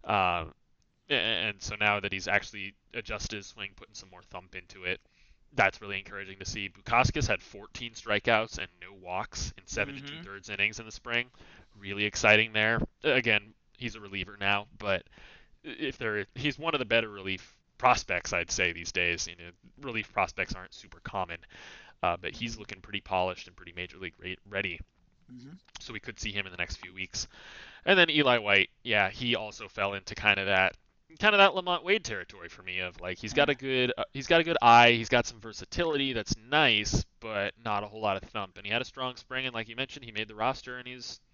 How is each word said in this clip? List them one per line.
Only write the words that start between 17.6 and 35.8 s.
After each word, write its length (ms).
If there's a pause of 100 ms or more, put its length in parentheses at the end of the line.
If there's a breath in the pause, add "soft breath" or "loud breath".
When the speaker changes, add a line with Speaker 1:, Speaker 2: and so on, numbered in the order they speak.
Speaker 1:
prospects, 540
I'd 180
say, 220
these 200
days. 360
You 80
know, 140 (320)
relief 300
prospects 420
aren't 200
super 300
common, 340 (640 loud breath)
uh, 180
but 140
he's 180
Speaker 2:
Mm-hmm. 80
Speaker 1:
looking 200
pretty 220
polished 440
and 80
pretty 220
major 220
league 200
re-, 200 (100)
ready. 320 (520)
Speaker 2:
Mm-hmm. 180 (300)
Speaker 1:
So 120
we 80
could 180
see 140
him 140
in 60
the 60
next 180
few 180
weeks. 340 (560 loud breath)
And 140
then 120
Eli 280
White, 320 (140)
yeah, 260
he 260
also 320
fell 260
into 200
kinda 300
that, 320 (420)
kinda 200
that 160
Lamont 300
Wade 200
territory 440
for 140
me 180
of, 200
like, 180
he's 140
got 160
Speaker 2:
Yeah. 40
Speaker 1:
a 40
good, 400
uh, 160
he's 140
got 140
a 40
good 180
eye, 300
he's 160
got 180
some 140
versatility 720